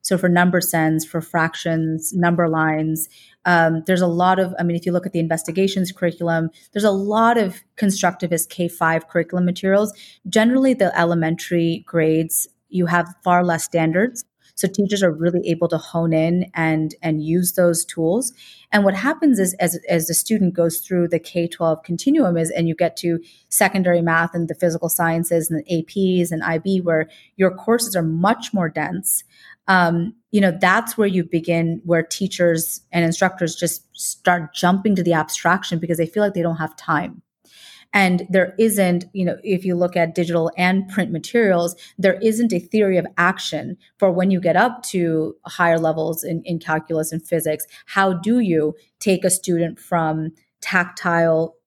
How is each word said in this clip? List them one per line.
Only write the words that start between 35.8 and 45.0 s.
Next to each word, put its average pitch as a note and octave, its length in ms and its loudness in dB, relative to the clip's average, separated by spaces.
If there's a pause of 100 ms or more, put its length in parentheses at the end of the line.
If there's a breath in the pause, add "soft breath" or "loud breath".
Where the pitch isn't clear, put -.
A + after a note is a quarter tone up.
they E3 80 0
feel G#3 180 -2
like G3+ 100 0
they F#3 80 -2
don't E3 160 -2
have D#3 180 -6
time. - 460 -4 (720 loud breath)
And F#3 360 2
there F#3 280 2
isn't, F#3+ 540 2
you F#3+ 140 -4
know, F3 180 -2
if F#3 220 -2
you F3+ 100 0
look F3 220 0
at E3+ 180 0
digital E3+ 420 0
and F#3+ 300 0
print - 240 -2
materials, F3 640 0 (220 loud breath)
there F#3+ 240 2
isn't A3 320 2
a F3 60 0
theory G3 380 2
of D#3+ 80 0 (120)
action F3+ 600 -2 (220 soft breath)
for G3 100 4
when F#3 220 2
you F#3 80 2
get E3+ 160 2
up A#3 280 2
to E3 520 -2 (100)